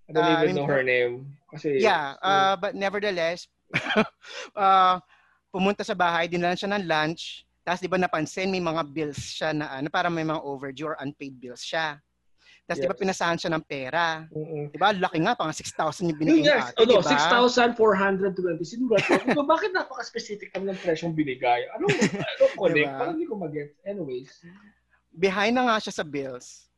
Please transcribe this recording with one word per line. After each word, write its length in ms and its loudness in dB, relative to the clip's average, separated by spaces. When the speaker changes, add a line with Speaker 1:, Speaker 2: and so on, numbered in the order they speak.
Speaker 1:
I 80 -20
don't 140 2
Speaker 2:
Ah, 160 4
Speaker 1:
even 100 4
Speaker 2:
yung 80 0
Speaker 1:
know 140 0
her 100 2
name. 320 0
Kasi, 200 -8
Speaker 2:
Yeah, 380 2
Speaker 1:
so 80 -12
Speaker 2:
uh, 320 4
but 180 -4
nevertheless, 720 -2
<laughs> 100 -2
uh, 420 6
pumunta 320 0
sa 120 -4
bahay, 340 2
dinalan 280 0
siya 160 -6
ng 140 -2
lunch, 380 0
tapos 180 -2
di 80 -6
ba 100 0
napansin, 500 0
may 140 -2
mga 240 -2
bills 340 -6
siya 320 -4
na, 220 -2
ano, 160 -6
parang 220 0
may 120 -4
mga 160 -2
overdue 480 -10
or 100 -6
unpaid 380 -12
bills 260 -16
siya. 360 -4
Tapos 140 -4
di 80 -2
ba 20 0
Speaker 1:
Yes. 120 -2
Speaker 2:
pinasahan 380 0
siya 140 -4
ng 100 0
pera? 420 -4
Speaker 1:
Mm-mm. 420 -8
Speaker 2:
Di 60 -18
ba? 140 4
Laki 300 0
nga, 140 2
pang 180 -2
six 200 -10
thousand 360 -2
yung 80 0
Speaker 1:
Yun 40 -16
Speaker 2:
binigay 240 6
Speaker 1:
nga, 80 6
Speaker 2:
ng 160 2
ate, 80 -12
Speaker 1:
ano, 80 6
Speaker 2:
di 120 8
ba? 120 4
Speaker 1:
six 200 4
thousand 480 6
four 180 6
hundred 400 2
twenty. 300 -2
Sinulat 420 2
ko, 340 2
"Bakit 320 2
napaka-specific 800 -8
lang 160 -6
ng 80 -4
presyong 380 -2
binigay? 580 0
Anong, 180 -2
Speaker 2:
<laughs> 320 2
Speaker 1:
anong 240 2
connect?" 200 2
Speaker 2:
Di 80 4
ba? 160 -4
Speaker 1:
Parang 140 -4
hindi 120 -4
ko 100 -10
mag-get. 340 -8
Anyways. 480 -10
Speaker 2:
Behind 460 0
na 100 2
nga 160 2
siya 160 -8
sa 80 -6
bills. 640 -10